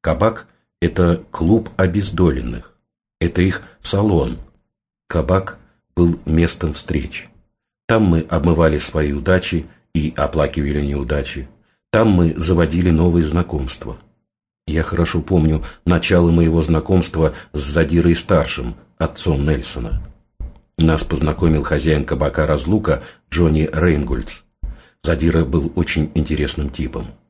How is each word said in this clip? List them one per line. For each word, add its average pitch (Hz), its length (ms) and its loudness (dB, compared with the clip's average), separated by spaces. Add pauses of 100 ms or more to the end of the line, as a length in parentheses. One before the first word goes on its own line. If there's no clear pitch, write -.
Кабак — 87 460 0 (340)
это 85 500 2
клуб 110 460 2
обездоленных, 85 960 0 (480)
это 85 200 0
их 95 200 0 (200)
салон. 90 560 0 (680)
Кабак 90 520 0 (360)
был 85 300 2
местом 80 480 0
встреч. - 560 -8 (580)
Там 113 160 4
мы 85 180 4
обмывали 80 580 2
свои 73 320 -2
удачи 85 540 -2 (280)
и 78 220 -2
оплакивали 73 720 -2
неудачи. 69 600 -6 (420)
Там 110 220 4
мы 85 260 4
заводили 85 540 2
новые 82 340 4
знакомства. 73 720 -4 (720)
Я 78 140 0
хорошо 82 380 -2
помню 78 420 2 (200)
начало 87 460 2
моего 82 320 4
знакомства 80 720 0 (200)
с 73 60 -4
Задирой-старшим, 78 1160 0 (240)
отцом 76 440 -2
Нельсона. - 560 -4 (800)
Нас 80 260 2
познакомил 78 600 0
хозяин 76 420 0
кабака 73 400 -2
"Разлука" 78 560 -2 (300)
Джонни 78 420 2
Рейнгольдс. 76 680 -2 (580)
Задира 82 420 0
был 71 320 -2
очень 78 380 -2
интересным 76 560 -2
типом. 62 380 -8 (220)